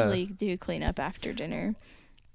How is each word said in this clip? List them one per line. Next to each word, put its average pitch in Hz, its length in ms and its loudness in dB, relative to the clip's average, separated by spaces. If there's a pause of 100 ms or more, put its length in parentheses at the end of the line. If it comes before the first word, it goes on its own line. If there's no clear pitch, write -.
usually 190 200 4
do 190 320 0
clean 160 240 -2
up 165 160 2
after - 340 -4
dinner, 170 440 -2 (580)